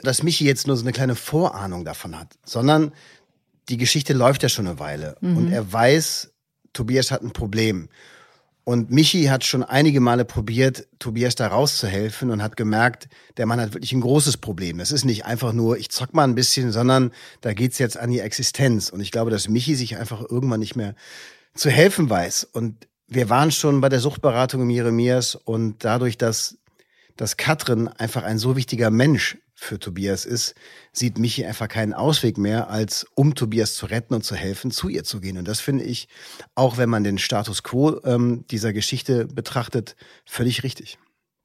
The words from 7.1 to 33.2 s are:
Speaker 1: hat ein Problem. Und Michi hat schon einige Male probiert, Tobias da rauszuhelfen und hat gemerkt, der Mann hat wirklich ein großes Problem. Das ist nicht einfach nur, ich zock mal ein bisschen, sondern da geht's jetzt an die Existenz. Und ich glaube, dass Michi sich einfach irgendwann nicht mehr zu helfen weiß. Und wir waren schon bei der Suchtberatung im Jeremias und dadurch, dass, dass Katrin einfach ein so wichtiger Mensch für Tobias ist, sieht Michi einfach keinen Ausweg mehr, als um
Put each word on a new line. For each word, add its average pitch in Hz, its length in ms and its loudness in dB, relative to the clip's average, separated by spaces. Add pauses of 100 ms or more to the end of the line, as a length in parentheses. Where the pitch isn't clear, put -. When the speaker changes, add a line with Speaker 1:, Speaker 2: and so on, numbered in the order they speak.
Speaker 1:
hat 131 120 -4
ein 113 100 -8
Problem. 107 560 -2 (760)
Und 120 260 0
Michi 151 340 4
hat 135 200 2
schon 127 200 0
einige 139 360 4
Male 120 260 4
probiert, 123 600 0 (120)
Tobias 120 360 -2
da 110 140 -2
rauszuhelfen 110 800 0
und 107 120 -2
hat 107 160 -6
gemerkt, 113 500 0 (300)
der 113 80 -2
Mann 120 140 0
hat 117 140 -4
wirklich 127 180 -8
ein 127 100 2
großes 135 340 2
Problem. 87 420 -6
Das 87 140 -4
ist 139 120 0
nicht 113 200 -2
einfach 113 300 -4
nur, 117 240 2
ich - 120 -12
zock - 240 -6
mal 156 100 6
ein 127 100 4
bisschen, 127 360 2
sondern 123 400 4 (300)
da 107 140 -4
geht's 123 240 0
jetzt 120 200 -2
an 120 120 -4
die 123 100 -2
Existenz. 113 680 0
Und 95 100 -10
ich 98 100 -8
glaube, 113 200 0
dass 98 180 -2
Michi 123 260 2
sich 120 220 -4
einfach 110 240 -8
irgendwann 120 400 -2
nicht 107 160 -6
mehr 104 180 -4 (600)
zu - 160 2
helfen 160 400 6
weiß. 87 420 0
Und 113 340 -6 (220)
wir 117 200 0
waren 139 220 4
schon 143 300 2
bei 135 80 4
der 131 100 2
Suchtberatung 131 640 0
im 120 80 2
Jeremias 120 640 2
und 113 500 -4
dadurch, 120 320 0
dass, - 420 -2 (580)
dass 110 200 -6
Katrin 120 520 0
einfach 113 340 -6
ein 107 160 -2
so 123 160 0
wichtiger 120 360 0
Mensch 127 460 2 (160)
für - 280 -10
Tobias 98 440 -4
ist, - 300 -4 (380)
sieht 110 260 -2
Michi 117 260 0
einfach 104 240 -6
keinen 110 240 -2
Ausweg 127 460 0
mehr, 104 320 0
als 110 340 -4 (120)
um 143 180 4